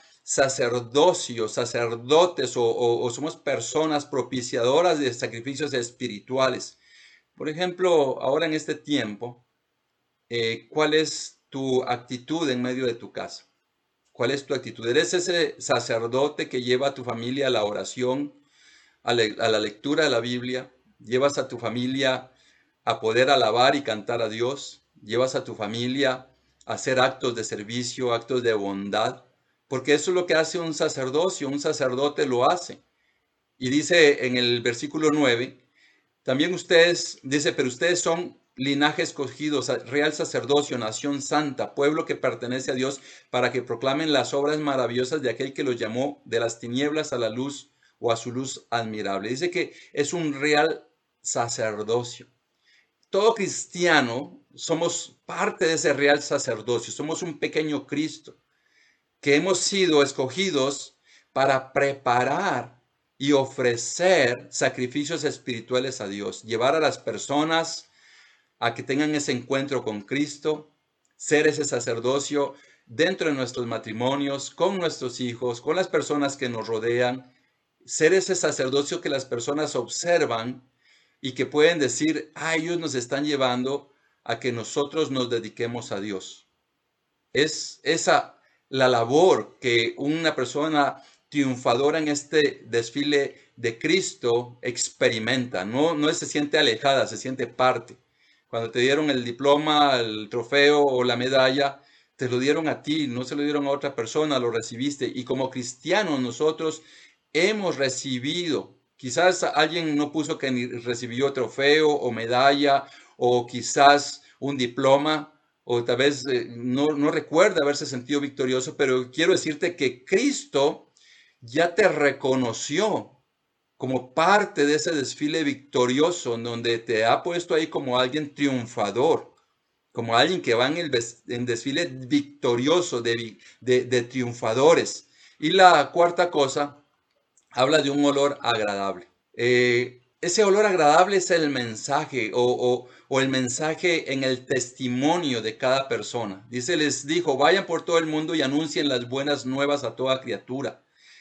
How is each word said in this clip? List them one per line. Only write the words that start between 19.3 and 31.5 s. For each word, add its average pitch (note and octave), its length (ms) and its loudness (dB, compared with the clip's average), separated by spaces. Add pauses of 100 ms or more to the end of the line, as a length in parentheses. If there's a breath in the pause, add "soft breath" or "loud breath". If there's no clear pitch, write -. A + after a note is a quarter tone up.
a A2+ 100 0
la A2 120 2
lectura C#3 420 -2
de D3 80 2
la A#2 100 0
Biblia? B2 540 -6 (240)
¿Llevas B2+ 400 0
a - 80 -2
tu A#2+ 100 -12
familia B2+ 760 -2 (520 soft breath)
a A#2 140 -2
poder A#2+ 320 2
alabar B2 460 4
y C#3 60 -4
cantar A2+ 400 -4
a A2 60 0
Dios? A#2+ 600 -6 (160)
¿Llevas B2 320 0
a C3 80 -6
tu A#2+ 100 -12
familia B2 760 -2 (340)
a A#2 80 -6
hacer B2+ 260 -2
actos C3 380 0
de A2 80 -6
servicio, A#2+ 680 -4
actos A#2+ 300 -2
de A2+ 120 2
bondad? G2+ 680 -4 (460)
Porque C3+ 260 2
eso D3+ 160 2
es F3+ 40 2
lo F3+ 120 0
que E3+ 80 2
hace D#3+ 260 0
un D#3+ 140 -4
sacerdocio, D3 720 -2
un C#3+ 120 -4